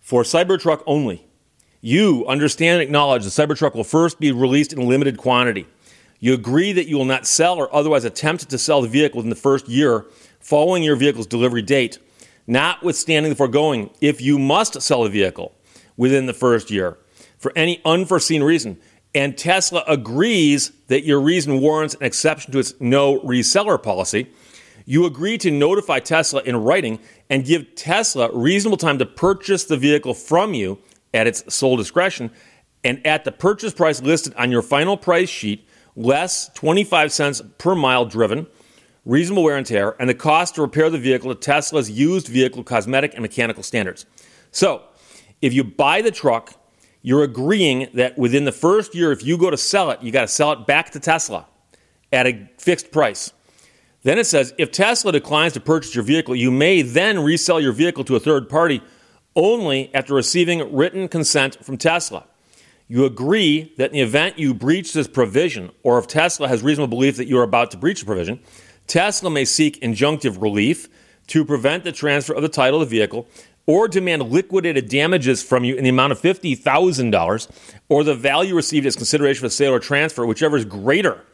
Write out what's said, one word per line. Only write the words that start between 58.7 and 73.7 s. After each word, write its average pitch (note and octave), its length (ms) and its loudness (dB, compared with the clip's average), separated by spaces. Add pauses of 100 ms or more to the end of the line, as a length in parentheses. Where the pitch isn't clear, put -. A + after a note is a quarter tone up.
only E3+ 580 0
after C3+ 220 -2
receiving E3 600 0
written F3+ 320 0
consent C#3+ 560 -2
from C3+ 140 -12
Tesla. D#3+ 480 -2 (600)
You B2 180 2
agree D#3 720 0
that B2+ 140 -2
in - 20 -16
the C#3+ 80 0
event D3 380 0
you C3+ 160 0
breach D#3+ 360 -2
this D3 160 -2
provision, A#2 640 0 (140)
or A#2+ 160 4
if A#2 80 -6
Tesla D#3 400 -2
has A#2+ 160 0
reasonable C#3 340 0
belief C3+ 200 2
that B2 100 -6
you B2+ 100 2
are B2 60 4
about A#2+ 280 2
to F#2+ 60 -16
breach D#3+ 220 -2
the G2 80 -14
provision, F#2+ 320 -4 (480)
Tesla F#3 420 0
may C#3+ 160 0
seek D3+ 360 -2
injunctive A#2 600 -2
relief G#2+ 480 0 (380)
to D#3 180 0
prevent D3 380 -2
the F3 80 -6
transfer C#3+ 420 -2
of - 80 -2
the D#3 80 -2
title C#3+ 320 2
of C3+ 80 -2
the A2+ 80 -2
vehicle G#2+ 300 -2 (400)
or G3 200 2